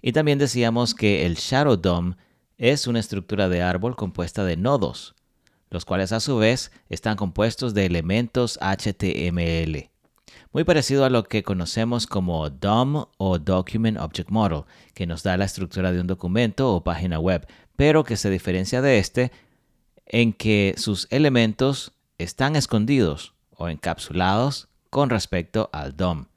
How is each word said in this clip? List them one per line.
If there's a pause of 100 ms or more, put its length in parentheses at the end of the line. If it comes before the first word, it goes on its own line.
Y
también
decíamos
que
el
Shadow
dom (420)
es
una
estructura
de
árbol
compuesta
de
nodos, (540)
los
cuales
a
su
vez (180)
están
compuestos
de
elementos
H
T
M
L. (600)
Muy
parecido
a
lo
que
conocemos
como
dom (140)
o
Document
Object
Model, (320)
que
nos
da
la
estructura
de
un
documento
o
página
web, (300)
pero
que
se
diferencia
de
este (760)
en
que
sus
elementos (240)
están
escondidos (160)
o
encapsulados (200)
con
respecto
al
dom. (100)